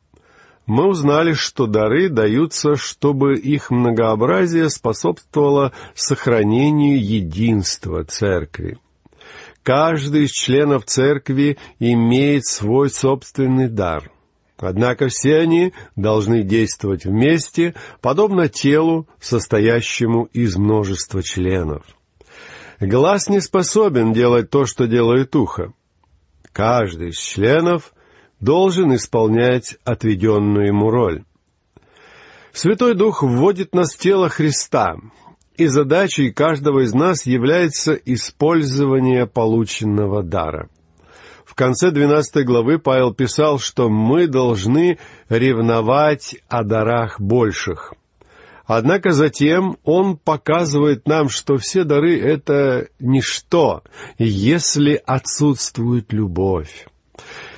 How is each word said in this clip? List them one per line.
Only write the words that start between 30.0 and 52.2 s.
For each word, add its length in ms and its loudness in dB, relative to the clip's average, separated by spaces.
ему 220 2
роль. 340 -2
Святой 420 2
Дух 300 0
вводит 500 0
нас 180 0
в 60 -18
тело 300 2
Христа, 680 -2
и 100 2
задачей 640 2
каждого 540 0
из 100 -2
нас 320 0
является 680 0
использование 1300 0
полученного 960 -2
дара. 460 -6
В 100 -20
конце 360 0
двенадцатой 540 0
главы 340 2
Павел 340 0
писал, 460 0
что 320 -2
«Мы 360 2
должны 720 0
ревновать 1080 0
о 160 -4
дарах 560 -2
больших». 720 -2
Однако 460 0
затем 760 0
он 320 0
показывает 880 0
нам, 220 2
что 300 -2
все 260 -2
дары — 380 2